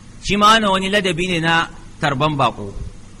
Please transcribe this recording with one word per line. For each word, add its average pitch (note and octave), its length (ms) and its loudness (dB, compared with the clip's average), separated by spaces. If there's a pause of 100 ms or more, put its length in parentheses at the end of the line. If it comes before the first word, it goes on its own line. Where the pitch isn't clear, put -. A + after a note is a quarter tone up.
(240)
Shi G3 140 0
ma G#3 180 6
wannan G#3+ 160 2
wani F#3+ 180 0
ladabi F#3 380 0
ne F3+ 120 0
na E3 300 2 (300)
tarban D3 360 0
baƙo. A2 360 -2 (500)